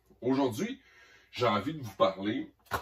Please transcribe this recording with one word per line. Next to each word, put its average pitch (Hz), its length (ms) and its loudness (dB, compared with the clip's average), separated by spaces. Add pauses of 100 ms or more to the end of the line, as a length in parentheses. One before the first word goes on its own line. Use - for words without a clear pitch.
(200)
Aujourd'hui, 131 600 0 (500)
j'ai 120 160 0
envie 110 260 0
de 156 80 -10
vous 113 160 -12
parler, 98 560 0 (300)